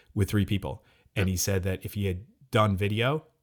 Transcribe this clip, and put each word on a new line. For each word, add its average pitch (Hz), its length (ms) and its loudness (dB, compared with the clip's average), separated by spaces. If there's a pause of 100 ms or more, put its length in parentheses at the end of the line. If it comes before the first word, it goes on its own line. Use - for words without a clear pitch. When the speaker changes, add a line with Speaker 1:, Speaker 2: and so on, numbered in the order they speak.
(140)
Speaker 1:
with 101 140 2
three 104 160 2
people. 92 400 -4 (320)
And 98 120 2
Speaker 2:
Yeah. 95 40 0
Speaker 1:
he 92 60 -2
said 95 240 0
that 95 200 -4
if - 120 -10
he 101 120 -2
had 92 180 -4 (260)
done 107 260 4
video, 113 480 0 (180)